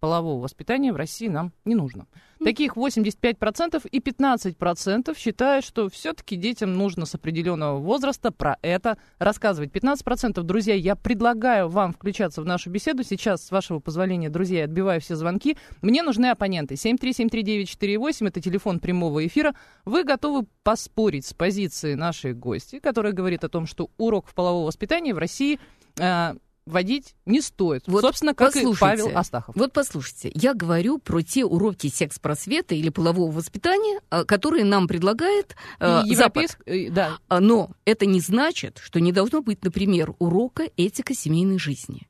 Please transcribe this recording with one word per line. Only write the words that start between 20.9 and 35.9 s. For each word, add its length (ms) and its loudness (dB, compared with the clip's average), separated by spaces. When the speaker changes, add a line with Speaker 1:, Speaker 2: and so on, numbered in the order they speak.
Speaker 1:
с 80 -14
позицией 600 -2
нашей 380 -4
гости, 440 -8
которая 340 0
говорит 300 -2
о 60 -4
том, 180 -4
что 320 -8
уроков 340 0
полового 360 0
воспитания 440 -2
в 60 -2
России, 400 -2
э, 360 0
вводить 480 -2
не 160 4
стоит. 460 -2
Speaker 2:
Вот 160 2
Speaker 1:
Собственно, 320 2
как 200 6
и 40 2
Speaker 2:
послушайте, 440 2
Speaker 1:
Павел 160 0
Астахов. 380 -4
Speaker 2:
вот 160 0
послушайте, 640 -4
я 180 4
говорю 460 0
про 240 -2
те 200 0
уроки 460 0
секс-просвета 840 -2
или 160 0
полового 420 2
воспитания, 680 0
а, 160 2
которые 400 2
нам 200 4
предлагает, 720 0
э, 240 4